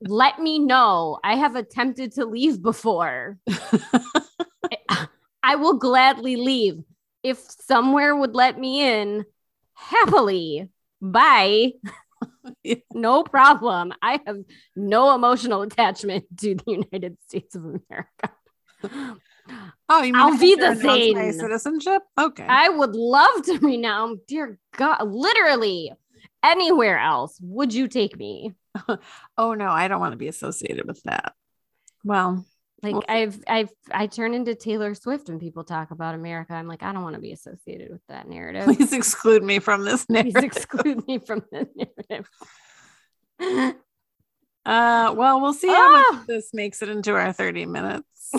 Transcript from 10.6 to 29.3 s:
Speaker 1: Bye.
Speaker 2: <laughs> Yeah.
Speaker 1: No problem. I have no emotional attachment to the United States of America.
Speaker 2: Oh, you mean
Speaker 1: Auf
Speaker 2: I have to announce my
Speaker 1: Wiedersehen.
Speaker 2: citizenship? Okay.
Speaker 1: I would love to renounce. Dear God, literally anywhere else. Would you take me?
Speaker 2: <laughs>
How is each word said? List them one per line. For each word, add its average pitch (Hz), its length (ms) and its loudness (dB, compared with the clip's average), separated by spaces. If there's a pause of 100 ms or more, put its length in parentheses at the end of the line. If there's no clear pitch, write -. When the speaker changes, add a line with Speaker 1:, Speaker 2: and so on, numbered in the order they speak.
Speaker 1:
Bye. 220 720 4 (100)
Speaker 2:
<laughs> - 0 - (800)
Yeah. 233 120 -4 (180)
Speaker 1:
No 233 300 2
problem. 277 800 4
I 269 240 -2
have 208 120 -10 (380)
no 214 400 4
emotional 240 480 0
attachment 202 600 -2 (140)
to 202 160 -4
the - 80 -8 (280)
United 180 260 -10 (100)
States - 280 -12
of 175 100 -14
America. - 1500 -14 (720)
Speaker 2:
Oh, 320 140 4
you 254 100 -2
mean - 20 0
Speaker 1:
Auf 277 260 6
Speaker 2:
I 349 40 8
have 370 140 8
to 359 60 4
announce 226 180 0
my 269 120 6
Speaker 1:
Wiedersehen. 220 380 2
Speaker 2:
citizenship? 285 680 -4 (180)
Okay. - 280 -4
Speaker 1:
I 277 220 4
would 285 260 0
love 277 500 4
to 339 140 -2
renounce. 233 680 -2
Dear 269 300 -8 (180)
God, 269 320 0
literally 240 840 0 (520)
anywhere 320 560 4
else. 139 420 -2
Would 214 340 -4
you 254 120 -2
take 226 300 -4
me? 104 360 -14 (220)
Speaker 2:
<laughs> 202 220 -6 (400)